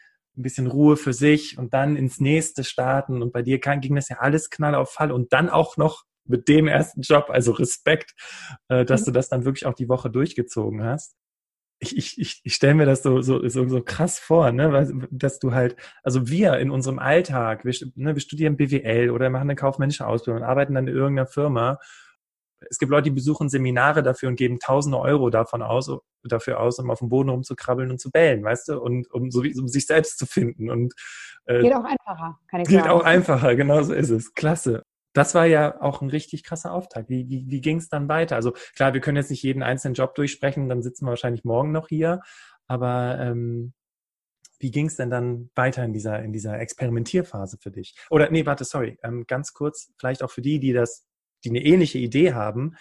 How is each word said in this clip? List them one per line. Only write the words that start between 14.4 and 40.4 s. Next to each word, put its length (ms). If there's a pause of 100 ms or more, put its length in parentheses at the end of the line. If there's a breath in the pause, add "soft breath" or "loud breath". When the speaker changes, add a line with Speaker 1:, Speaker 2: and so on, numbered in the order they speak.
Speaker 1:
ne? 200
Weil, 400
dass 260
du 160
halt, 220 (260 loud breath)
also 280
wir 280
in 140
unserem 260
Alltag, 680
wir 80
st-, 220
ne, 200
wir 60
studieren 360
B 140
W 100
L 300
oder 180
machen 140
eine 120
kaufmännische 520
Ausbildung 340
und 60
arbeiten 260
dann 140
in 80
irgendeiner 320
Firma. 500 (920 loud breath)
Es 100
gibt 100
Leute, 200
die 60
besuchen 340
Seminare 540
dafür 260
und 80
geben 220
Tausende 380
Euro 320
davon 320
aus, 300 (320)
dafür 380
aus, 180
um 100
auf 100
dem 100
Boden 180
rumzukrabbeln 640
und 80
zu 100
bellen, 360
weißt 240
du? 100
Und 320
um 200
so 120
wie, 160
um 80
sich 180
selbst 320
zu 80
finden. 440
Und, 240 (520 loud breath)
äh, 180
Speaker 2:
Geht 120
auch 80
einfacher, 560 (100)
kann 120
ich 80
Speaker 1:
geht 160
Speaker 2:
sagen. 60
Speaker 1:
auch 120
einfacher, 540
genau 260
so 100
ist 180
es. 220
Klasse. 500 (280)
Das 240
war 100
ja 360
auch 200
ein 80
richtig 340
krasser 300
Auftakt. 360
Wie, 200
wie, 180
wie 140
ging's 280
dann 200
weiter? 260
Also 180 (220 loud breath)
klar, 200
wir 60
können 160
jetzt 120
nicht 140
jeden 180
einzelnen 320
Job 220
durchsprechen, 540